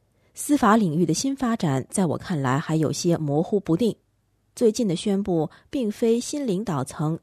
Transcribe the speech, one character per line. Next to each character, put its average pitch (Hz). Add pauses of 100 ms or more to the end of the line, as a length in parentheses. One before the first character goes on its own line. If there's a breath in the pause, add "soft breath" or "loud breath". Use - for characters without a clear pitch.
(340)
司 -
法 220
领 175
域 180
的 156
新 269
发 233
展 135
在 190
我 127
看 160
来 135
还 156
有 156
些 165
模 151
糊 190
不 165
定。 214 (600)
最 220
近 220
的 165
宣 196
布 165 (220 loud breath)
并 226
非 233
新 285
领 208
导 143
层 156